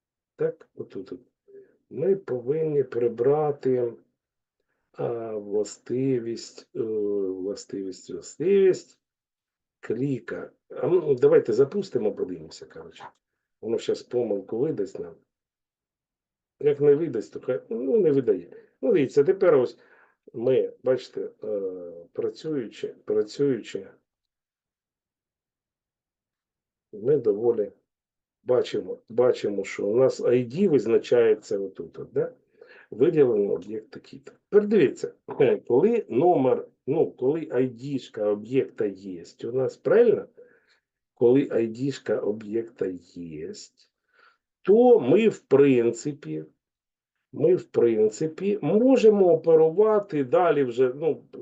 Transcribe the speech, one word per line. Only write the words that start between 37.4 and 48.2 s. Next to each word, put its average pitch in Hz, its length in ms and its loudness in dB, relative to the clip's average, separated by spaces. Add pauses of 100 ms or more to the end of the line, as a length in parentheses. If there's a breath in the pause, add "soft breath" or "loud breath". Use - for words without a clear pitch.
ай 131 160 0
ді-шка 120 580 -10
об'єкта 110 600 -2
є 92 380 -10 (200)
у 113 80 -8
нас, 127 260 -4
правильно? 202 480 2 (880 soft breath)
Коли 131 380 2
ай 117 160 -2
ді-шка 117 520 -6
об'єкта 110 640 -6 (300)
є, 85 380 -12 (1080 soft breath)
то 233 380 6
ми, 175 300 4
в - 100 -2
принципі, 139 1080 2 (880)
ми, 123 220 2
в - 80 -6
принципі, 120 960 0